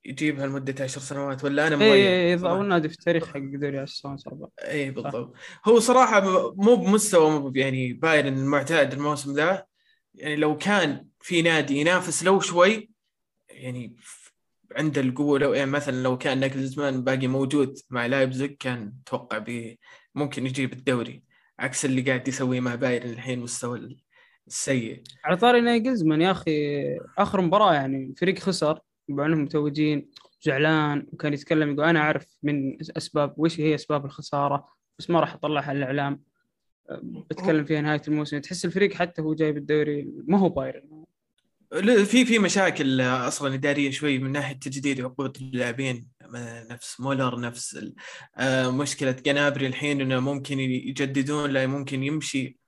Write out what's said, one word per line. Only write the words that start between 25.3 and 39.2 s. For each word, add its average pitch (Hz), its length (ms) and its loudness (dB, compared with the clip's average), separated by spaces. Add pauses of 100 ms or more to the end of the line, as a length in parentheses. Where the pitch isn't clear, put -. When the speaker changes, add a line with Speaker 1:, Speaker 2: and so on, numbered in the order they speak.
Speaker 2:
طاري 240 240 6
ناجلزمان 226 600 2
يا 185 100 4
أخي، 147 520 -2 (340)
آخر 196 240 0
مباراة، 185 320 4
يعني، 135 320 -2
الفريق 180 340 -2
خسر، 156 400 -2 (300)
مع 143 160 -2
إنهم 156 180 2
متوجين، 151 680 0 (320)
زعلان، 151 680 2
وكان 147 220 -4
يتكلم 147 400 0
يقول: 147 120 0
"أنا 165 140 4
أعرف 151 260 0 (180)
من 143 380 -2
أس-، 160 160 -12
أسباب، 143 400 -2
وش 165 220 0
هي 151 160 2
أسباب 143 300 -4
الخسارة، 143 600 -2 (320)
بس - 100 -12
ما 170 100 4
راح 147 140 0
أطلعها 147 400 -4
للإعلام. 139 480 -2 (680)
أه، - 140 -10
بتكلم - 560 -2
Speaker 1:
هو 147 60 -2
Speaker 2:
فيها 151 160 0
نهاية 151 260 0
الموسم." 147 320 -2
تحس 180 260 -8
الفريق 196 280 2
حتى 175 280 -4